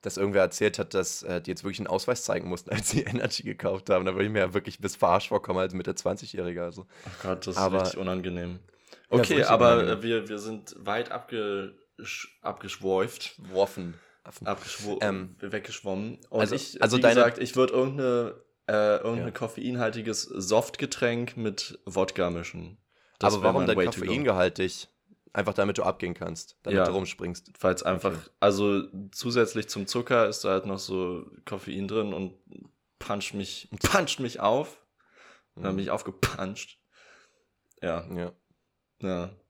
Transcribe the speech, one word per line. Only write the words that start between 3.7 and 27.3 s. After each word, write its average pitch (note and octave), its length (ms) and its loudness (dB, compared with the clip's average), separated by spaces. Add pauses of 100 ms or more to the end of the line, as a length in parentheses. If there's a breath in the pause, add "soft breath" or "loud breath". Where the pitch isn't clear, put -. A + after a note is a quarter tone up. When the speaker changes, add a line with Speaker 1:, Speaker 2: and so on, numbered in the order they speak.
Speaker 1:
haben. F#2 160 4
Da F#2 80 0
würde G2 100 2
ich G#2+ 80 0
mir G#2+ 60 2
ja F#2 160 2
wirklich G2+ 260 -4
bis G2+ 160 -4
verarscht F#2 320 4
vorkommen F#2+ 300 0
als F#2 160 0
Mitte F2 200 -4
zwanzigjähriger F2+ 680 -4
oder F2 100 -6
so. F#2 140 -14 (180 loud breath)
Speaker 2:
Ach - 180 -14
Gott, F#2 240 -4
das F#2 100 -4
ist F#2+ 40 0
Speaker 1:
Aber F#2+ 220 2
Speaker 2:
richtig F#2 160 -2
unangenehm. F2+ 640 -4
Speaker 1:
Ja, - 360 -20
ist - 140 -12
Speaker 2:
Okay, A#2 80 6 (160)
Speaker 1:
richtig C#3 160 4
Speaker 2:
aber, A#2 240 8
Speaker 1:
unangenehm. A2+ 240 2
Speaker 2:
äh, G2+ 40 -10
wir, A2+ 280 0
wir G#2+ 80 -6
sind G#2+ 400 -10
weit G#2+ 320 -4
abgesch-, G#2 1300 -8
abgeschworft. F#2+ 920 -2 (180)
Speaker 1:
Worfen. F#2 420 0 (280 soft breath)
Affen. - 240 -14
Speaker 2:
Abgeschwo-, G#2 540 -6
Speaker 1:
Ähm, F#2+ 400 -2
Speaker 2:
weggeschwommen. G2+ 760 -6 (100)
Und A2 120 0
Speaker 1:
also, G#2+ 140 2
Speaker 2:
ich, - 280 -6
Speaker 1:
also A#2 160 4
Speaker 2:
wie - 20 4
Speaker 1:
deine A#2 160 8
Speaker 2:
gesagt, A#2+ 220 6
ich - 180 -4
würd B2+ 160 6
irgendeine, B2+ 640 0 (340)
äh, G#2+ 300 4
irgendein A#2 280 -2
Speaker 1:
Ja. A2+ 60 -6
Speaker 2:
koffeinhaltiges A2+ 880 -4
Softgetränk A#2 1120 0
mit A2 500 -6
Wodka F#2 440 0
mischen. E2+ 480 -8 (400 soft breath)
Das G#2 160 4
Speaker 1:
Aber G2 80 0
Speaker 2:
wär G#2+ 60 6
Speaker 1:
warum - 140 4
Speaker 2:
mein - 60 2
Speaker 1:
denn A2 100 4
Speaker 2:
Way F2+ 80 6
to - 140 -2
go. F2+ 60 -4
Speaker 1:
koffeingehaltig? F#2+ 840 2 (440)
Einfach G2+ 220 0
damit G2+ 240 2
du A2+ 60 0
abgehen F2+ 300 -2
kannst, E2+ 480 -10
damit G2 160 2
Speaker 2:
Ja. F#2 80 6
Speaker 1:
du F2+ 60 2
rumspringst. F2+ 680 -4